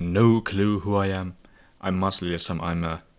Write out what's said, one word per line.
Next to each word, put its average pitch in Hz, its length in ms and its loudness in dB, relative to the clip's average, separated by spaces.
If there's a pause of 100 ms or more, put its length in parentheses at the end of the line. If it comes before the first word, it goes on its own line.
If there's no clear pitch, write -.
no 110 400 4
clue 101 380 0
who 101 160 -2
I 98 140 0
am, 95 280 -6 (420)
I'm 92 200 -2
Mats 95 220 0
Liljeström. 85 380 -4
I'm 85 240 -4
a 82 200 -6 (160)